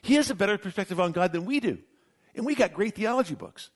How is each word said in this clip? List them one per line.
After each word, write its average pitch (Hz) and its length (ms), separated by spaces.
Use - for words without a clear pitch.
He 240 120
has 294 160
a 247 60
better 196 220
perspective 185 440
on 175 100
God 175 220
than 170 100
we 269 160
do. 165 240
And 233 100
we 294 100
got 233 180
great 202 220
theology 220 400
books. - 400